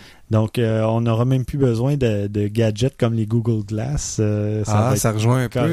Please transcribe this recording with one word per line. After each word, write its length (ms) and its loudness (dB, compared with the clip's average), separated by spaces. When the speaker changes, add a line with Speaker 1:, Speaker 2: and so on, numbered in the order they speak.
Speaker 1:
Donc, 280 0
euh, 260 0
on 180 2
n'aura 220 2
même 200 0
plus 140 -6
besoin 380 2
de, 300 0
de 220 -2
gadgets 480 0
comme 180 0
les 120 0
Google 380 0
Glass. 540 -6
Euh, 460 0
ça 140 -4
Speaker 2:
Ah, 100 2
Speaker 1:
va 60 2
être 60 0
Speaker 2:
ça 120 0
rejoint 320 2
un 40 -4
peu, 100 -6
euh, 140 2